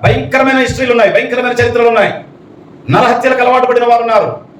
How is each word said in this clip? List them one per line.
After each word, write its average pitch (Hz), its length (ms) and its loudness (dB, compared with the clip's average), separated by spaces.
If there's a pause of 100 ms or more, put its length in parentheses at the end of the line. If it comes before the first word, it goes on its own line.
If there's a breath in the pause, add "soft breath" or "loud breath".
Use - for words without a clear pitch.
భయంకరమైన 262 540 0
హిస్టరీలు 254 340 -2
ఉన్నాయి, 226 220 2
భయంకరమైన 247 400 -2
చరిత్రలు 233 340 0
ఉన్నాయి. 220 260 0 (800)
నరహత్యలకు 247 500 0
అలవాటు 247 240 2
పడిన 240 200 0
వారు 240 160 2
ఉన్నారు, 220 380 -2 (200)